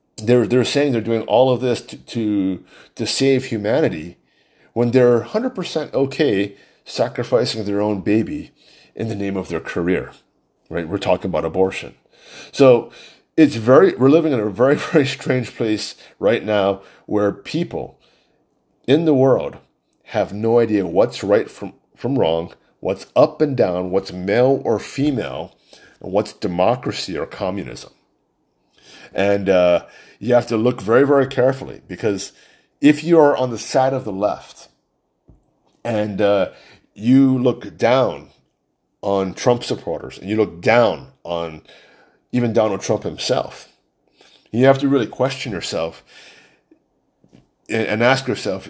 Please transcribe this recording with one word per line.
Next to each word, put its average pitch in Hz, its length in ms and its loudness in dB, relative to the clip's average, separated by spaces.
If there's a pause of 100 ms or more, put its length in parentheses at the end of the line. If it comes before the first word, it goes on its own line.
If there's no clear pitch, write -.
(180)
they're, 117 300 2
they're 120 160 2
saying 139 280 0
they're 117 100 -2
doing 113 220 -2
all 127 280 4
of 120 80 0
this 123 220 -2
to, - 160 -16
to, 101 680 -4 (320)
to 113 100 -6
save 135 400 2
humanity 104 720 -2 (560)
when 120 180 0
they're 123 300 4
hundred 240 300 -4
percent 165 420 -8
okay 131 640 0 (300)
sacrificing 120 800 -2
their 101 160 -2
own 104 200 -2
baby 90 500 -2 (440)
in 113 120 -6
the 110 80 -6
name 98 200 -6
of 92 140 -6
their 82 100 -4
career, 87 520 -4 (580)
right? 82 180 -6
We're 90 100 -4
talking 95 320 -2
about 78 160 -2
abortion. 95 500 -4 (560)
So 127 400 4 (460)
it's 147 180 4
very, 127 400 4
we're 127 140 4
living 156 240 4
in 120 80 -2
a 107 80 -4
very, 123 260 2
<laughs> - 160 -6
very 147 140 4
strange 127 500 -4
place 107 400 -4 (240)
right 101 240 2
now 98 380 0 (240)
where 101 260 0
people - 680 -8 (880)
in 160 200 2
the 156 80 4
world 123 440 2 (500)
have 95 260 -2
no 113 260 2
idea 107 260 2
what's 98 380 0
right 101 260 2
from, - 240 -14 (220)
from 131 240 -2
wrong, 82 340 0 (280)
what's - 340 -6
up - 260 4
and 147 140 0
down, 92 360 0
what's 95 200 -2
male 107 540 0
or 110 140 0
female, 95 800 -6 (440)
and 92 100 -12
what's 101 220 -2
democracy 95 840 -2
or 73 80 -6
communism. 92 680 -8 (1200)
And, 101 360 0
uh, 90 360 4 (360)
you 117 120 -2
have 120 140 2
to 113 100 -2
look 120 240 0
very, 117 260 4
very 139 180 2
carefully, 127 600 -2
because 98 460 -6 (480)
if 147 240 4
you 170 120 4
are 147 200 6
on 127 140 -2
the 110 60 -6
side 135 360 0
of 127 100 -6
the 110 80 -8
left - 560 -6 (1160)
and, 107 360 -4
uh, 101 320 2 (420)
you 131 460 4
look 107 380 -2
down 113 520 0 (720)
on 98 320 -2
Trump 123 300 0
supporters - 560 -8
and 95 100 -12
you 107 60 -2
look 87 260 -2
down 101 460 2 (160)
on 85 380 -8 (720)
even 120 220 -2
Donald 107 280 0
Trump 107 220 -4
himself, - 640 -6 (840)
you 123 140 2
have 135 140 6
to 139 100 0
really 127 180 2
question 131 460 -6
yourself 82 500 -4 (1700)
and, 113 180 -2
and 107 160 0
ask 131 240 2
yourself 98 420 -6